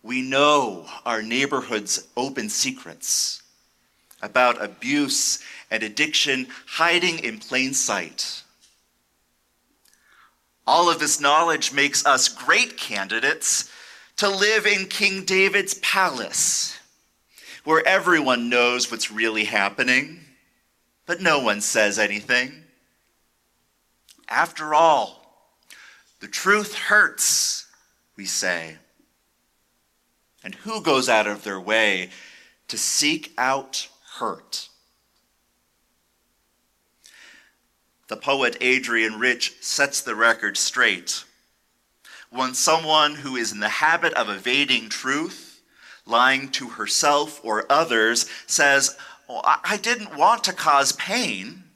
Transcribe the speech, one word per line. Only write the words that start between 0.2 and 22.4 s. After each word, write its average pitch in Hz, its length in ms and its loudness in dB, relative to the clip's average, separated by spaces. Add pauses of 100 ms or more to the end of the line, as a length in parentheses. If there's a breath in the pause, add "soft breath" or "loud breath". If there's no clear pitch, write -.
know 131 640 2 (200 loud breath)
our 113 160 -2
neighborhood's 123 840 -4 (100)
open 127 320 -6
secrets - 920 -6 (760)
about 117 420 2
abuse 123 760 -2 (320 loud breath)
and 113 120 -2
addiction 131 680 -2 (180 loud breath)
hiding 170 540 0
in 110 180 -8
plain 131 340 -4
sight. - 680 -4 (2250 soft breath)
All 170 240 6
of 160 80 0
this 147 220 -2
knowledge 151 520 2
makes 143 320 0
us 131 240 4
great 208 480 0
candidates 113 960 -2 (460 loud breath)
to 202 120 0
live 202 380 2
in 196 200 0
King 196 380 -2
David's 190 500 2
palace, - 1000 -2 (880 loud breath)
where 156 220 2
everyone 156 640 4
knows 123 420 2
what's 110 200 -6
really 110 340 0
happening, 123 800 0 (840)
but 175 140 -6
no 160 180 4
one 107 220 0
says 104 380 0
anything. 110 640 -2 (1600)